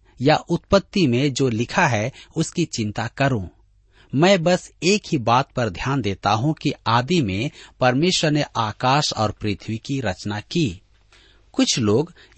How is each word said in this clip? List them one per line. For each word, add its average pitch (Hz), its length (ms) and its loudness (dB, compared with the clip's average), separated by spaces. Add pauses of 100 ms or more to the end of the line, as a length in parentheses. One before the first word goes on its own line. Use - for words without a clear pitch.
(200)
या 147 160 4
उत्पत्ति 185 720 0
में 127 260 2
जो 135 160 0
लिखा 120 380 0
है 117 260 0 (240)
उसकी 165 280 -2
चिंता 110 420 -6
करूं। 123 420 -2 (640)
मैं 175 280 4
बस 175 300 0 (100)
एक 196 200 2 (100)
ही 151 60 0
बात 117 340 2
पर 117 180 -2
ध्यान 131 300 -4
देता 101 300 -2
हूं 117 220 0
कि 151 200 -4 (140)
आदि 127 360 2
में 104 280 -2 (300)
परमेश्वर 147 500 2
ने 147 120 0 (140)
आकाश 127 560 0
और 107 180 -2
पृथ्वी 107 480 -6
की 139 220 -6
रचना 101 400 -6
की। 123 420 -2 (720)
कुछ - 260 0
लोग 117 360 2 (240)